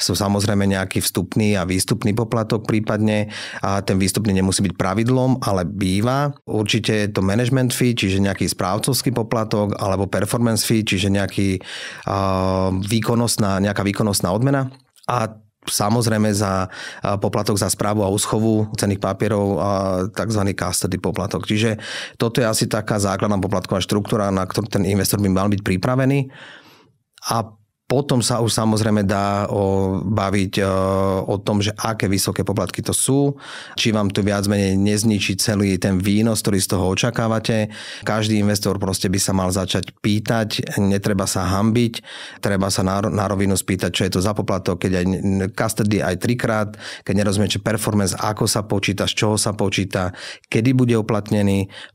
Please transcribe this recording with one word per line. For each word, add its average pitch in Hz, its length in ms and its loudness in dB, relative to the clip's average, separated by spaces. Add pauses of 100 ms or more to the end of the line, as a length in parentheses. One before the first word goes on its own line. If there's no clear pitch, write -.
sú 95 160 0
samozrejme 101 480 2
nejaký 98 400 0
vstupný 104 560 0
a 87 80 -2
výstupný 101 480 0
poplatok 117 480 0
prípadne. 107 640 0 (320)
A 98 240 0
ten 95 160 2
výstupný 98 320 2
nemusí 95 320 2
byť 90 160 0
pravidlom, 123 640 2
ale 95 240 0
býva. 104 640 2 (160)
Určite 107 560 0
je 101 80 0
to 101 80 -2
management 120 560 2
fee, 123 160 2
čiže 98 320 0
nejaký 95 240 0
správcovský 113 640 -2
poplatok, 110 640 0
alebo 95 320 0
performance 110 560 0
fee, 110 240 0
čiže 98 240 0
nejaký, 98 480 0 (480)
a, 95 640 0
výkonnostná, 107 880 0
nejaká 101 240 0
výkonnostná 101 480 0
odmena. 131 400 0 (320)
A 113 320 -2 (280)
samozrejme 110 720 0
za, 95 320 0 (320)
a, 101 160 -2
poplatok 104 400 0
za 98 160 0
správu 107 320 0
a 95 80 2
úschovu 107 640 2
cenných 98 240 0
papierov 101 560 0
a 95 140 0 (420)
takzvaný 98 400 -2
custody 90 480 -4
poplatok. 95 480 -4
Čiže 107 320 0 (400)
toto 117 240 0
je - 0 -
asi 110 240 0
taká 107 320 0
základná 98 400 0
poplatková 92 400 0
štruktúra, 104 480 0
na 95 160 2
ktorú 104 240 -4
ten 101 160 0
investor 98 400 2
by 98 80 4
mal 95 160 2
byť 101 160 0
pripravený. 127 640 0 (1040)
A 113 160 -2 (360)
potom 131 400 2
sa 117 160 0
už 117 80 2
samozrejme 107 560 2
dá 101 400 2
o-, 95 560 0
baviť, 98 560 0
e, 101 80 2 (560)
o 104 160 -2
tom, 101 240 0
že 101 160 0
aké 110 320 -2
vysoké 95 320 0
poplatky 98 400 -4
to - 160 -2
sú, 139 400 2 (400)
či 113 160 0
vám 104 160 2
to 101 160 0
viac 101 240 0
menej 101 320 2
nezničí 104 560 2
celý 98 400 2
ten 95 240 0
výnos, 107 400 2
ktorý 101 240 0
z - 100 -2
toho 92 140 2
očakávate. 110 800 0 (400)
Každý 107 320 2
investor 101 400 0
proste 95 320 -2
by 98 80 0
sa 95 160 0
mal 92 160 2
začať 95 480 -2
pýtať, 107 800 0
netreba 98 480 2
sa 95 160 -2
hanbiť, 110 560 2 (400)
treba 98 320 0
sa 95 160 2
na 101 160 0
ro-, 98 80 0
na 98 160 2
rovinu 98 240 2
spýtať, 92 400 0
čo - 160 0
je 90 80 -6
to 90 80 2
za 107 80 2
poplatok, 98 560 -2
keď 90 160 2
aj - 0 -
n-, 95 480 0
custody 107 480 0
aj 87 240 0
trikrát, 110 560 -2 (240)
keď 98 160 -2
nerozumie, 101 320 2
čo 107 80 -2
performance, 104 560 0
ako 107 320 -2
sa 107 160 0
počíta, 101 400 -2
z 92 80 0
čoho 107 240 0
sa 104 160 0
počíta, 95 640 -2 (320)
kedy 120 240 2
bude 123 240 4
uplatnený. 101 720 0 (260)